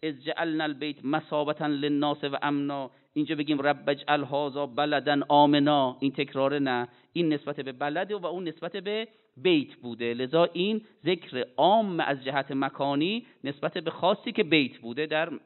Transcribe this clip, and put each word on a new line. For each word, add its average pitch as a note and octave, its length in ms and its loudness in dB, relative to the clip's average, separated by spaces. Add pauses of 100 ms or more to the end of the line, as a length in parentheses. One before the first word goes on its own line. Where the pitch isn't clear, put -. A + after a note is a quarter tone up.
اذ D3+ 160 -4
جعلنا D#3 440 -4
البیت D3 420 -6
مثابة D3 580 -2
للناس D3 600 0
و C#3 180 -4
امنا، C#3+ 500 -2 (220)
اینجا D3+ 220 -2
بگیم D3 260 -2
رب C#3 280 0
اجعل C#3+ 340 0
هذا C#3+ 420 -4
بلداً C#3+ 540 0 (100)
آمنا، D3 680 6
این C#3 120 0
تکراره C#3 480 0
نه، B2 280 0 (260)
این E3 200 2
نسبت C#3+ 260 -6
به C3 120 -8
بلد D3 400 -4
و G3 140 -6
اون F3 220 -4
نسبت D#3+ 300 -10
به G#3 300 -6 (300)
بیت D3 380 2
بوده. A#2 380 -4
لذا C3 400 2
این G3+ 280 0 (240)
ذکر D#3 400 -2 (120)
عام F#3+ 420 4
از C#3 240 -2
جهت C3+ 280 -4
مکانی C#3+ 760 -2 (180)
نسبت C#3+ 340 -6
به D#3+ 140 -6
خاصی G#3 400 0
که A3 120 2
بیت D3 340 2
بوده A#2+ 280 -6
در D#3 240 -2 (160)